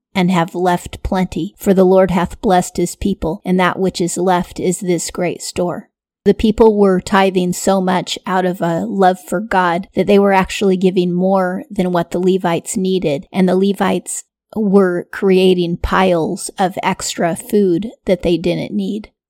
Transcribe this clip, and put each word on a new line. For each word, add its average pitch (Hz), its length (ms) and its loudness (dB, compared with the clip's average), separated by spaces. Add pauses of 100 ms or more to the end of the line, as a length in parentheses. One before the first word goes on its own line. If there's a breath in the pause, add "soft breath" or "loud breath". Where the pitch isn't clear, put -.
(160)
and 185 160 2
have 170 240 0
left 175 480 -2
plenty, 185 520 -4
for - 160 0
the 185 140 6
Lord 185 240 4
hath 175 320 -2
blessed 180 360 0
his 175 180 -4
people, 190 500 -4
and 185 140 0
that 175 180 0
which 185 240 -2
is 170 160 -2
left 175 420 -2
is 175 200 -2
this 180 320 -4
great 170 320 -6
store." - 480 -6 (340)
The 202 80 6
people 220 420 4
were 196 240 4
tithing 185 540 0
so 196 280 0
much 185 440 -2
out 185 180 -2
of 180 160 -4
a 170 280 -2
love 190 320 2
for - 200 -6
God 180 540 -2
that 190 140 0
they 202 100 4
were 202 160 4
actually 190 440 0
giving 180 360 0
more 185 560 0
than 185 220 -2
what 170 180 -2
the 180 100 -4
Levites 185 560 0
needed, 185 560 -2
and 190 160 2
the 180 80 2
Levites 190 680 -2 (320)
were 190 560 2
creating 185 680 2
piles 180 800 0
of 190 240 -2
extra - 540 -4
food 202 560 0 (140)
that 185 180 0
they 170 120 2
didn't 165 380 -4
need. 202 380 -6 (180)